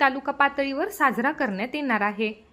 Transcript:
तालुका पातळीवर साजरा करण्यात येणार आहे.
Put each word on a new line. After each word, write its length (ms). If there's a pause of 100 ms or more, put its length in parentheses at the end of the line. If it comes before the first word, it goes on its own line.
तालुका 320
पातळीवर 560
साजरा 440
करण्यात 420
येणार 260
आहे. 320 (200)